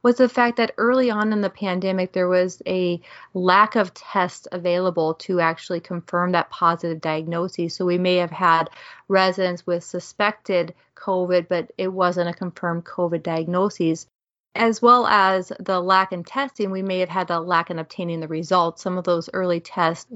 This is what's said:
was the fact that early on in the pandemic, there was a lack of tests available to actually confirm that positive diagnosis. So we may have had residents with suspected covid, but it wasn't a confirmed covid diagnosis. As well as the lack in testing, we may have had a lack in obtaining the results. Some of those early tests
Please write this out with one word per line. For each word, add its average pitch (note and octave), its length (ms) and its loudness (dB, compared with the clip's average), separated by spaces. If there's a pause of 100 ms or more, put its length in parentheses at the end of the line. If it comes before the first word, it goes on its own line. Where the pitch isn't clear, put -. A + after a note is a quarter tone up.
was A#3+ 120 6
the B3+ 120 6
fact A#3+ 300 0
that A3+ 200 0
early B3 320 2
on G#3+ 220 0
in G#3 80 0
the F#3+ 100 0
pandemic, F#3 600 -2
there F3+ 160 0
was F3+ 360 0
a F3+ 360 -2 (340)
lack F#3+ 400 4
of G3 180 0
tests - 600 -4
available F3 640 0
to F3+ 260 -4
actually E3+ 400 -2
confirm F3 500 -4
that F3 200 0
positive E3+ 500 -2
diagnosis. E3 720 -4
So F#3 100 -4
we F3+ 140 2
may F3+ 180 2
have F3 140 0
had E3 400 2 (380)
residents F#3 580 2
with F3 160 -2
suspected F3+ 880 -2 (220)
covid, F3+ 540 0
but E3+ 280 -4
it F#3+ 120 -4
wasn't F3+ 420 0
a - 20 -4
confirmed E3+ 520 -6
covid E3+ 400 -4
diagnosis. E3+ 800 -2 (480)
As A3+ 280 0
well A#3+ 240 6
as F#3+ 540 2
the F#3 200 -2
lack F#3+ 300 2
in F3 140 -6
testing, B3+ 480 -4
we F#3+ 100 -4
may F#3+ 160 -2
have F3+ 120 0
had F3+ 200 -4
a E3+ 80 0
lack E3+ 320 0
in E3+ 80 -6
obtaining E3+ 400 -6
the D#3+ 80 -6
results. E3 560 0
Some F#3 160 -4
of F3 60 -6
those E3+ 280 0
early F3 280 0
tests E3+ 560 -2